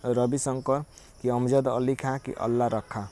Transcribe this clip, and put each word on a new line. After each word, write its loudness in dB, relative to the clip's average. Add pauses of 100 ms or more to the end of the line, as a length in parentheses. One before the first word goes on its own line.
रविशंकर 0 (380)
कि 0
अमजद 2
अली 0
खां -4
कि -10
अल्लाह 0
रखा? -4